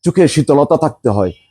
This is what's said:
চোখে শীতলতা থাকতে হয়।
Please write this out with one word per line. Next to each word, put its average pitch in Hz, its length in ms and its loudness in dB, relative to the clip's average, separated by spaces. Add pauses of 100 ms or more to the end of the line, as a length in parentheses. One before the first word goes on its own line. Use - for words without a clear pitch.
চোখে 175 240 2
শীতলতা 147 500 0
থাকতে 127 320 -4
হয়। 98 220 -2 (200)